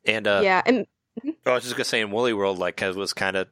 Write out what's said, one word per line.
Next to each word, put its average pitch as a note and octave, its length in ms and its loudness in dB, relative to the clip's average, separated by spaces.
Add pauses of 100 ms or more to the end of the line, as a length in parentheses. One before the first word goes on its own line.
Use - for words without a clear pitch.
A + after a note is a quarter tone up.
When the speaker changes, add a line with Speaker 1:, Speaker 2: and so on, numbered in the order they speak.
Speaker 1:
And, G#2+ 200 0
uh, G2+ 160 4
Speaker 2:
Yeah, F#3 220 4
and, A#3+ 220 2 (320)
mm-hmm. C#4 120 -8 (160)
Speaker 1:
I B2+ 60 2
was B2 120 0
just B2 120 -6
gonna B2 80 -2
say, A#2+ 160 0
in G#2 100 -2
Woolly A#2 220 0
World, G2 260 0
like, F2+ 220 -4
has, F#2+ 160 -2
was G2 160 -4
kinda, F#2+ 400 -2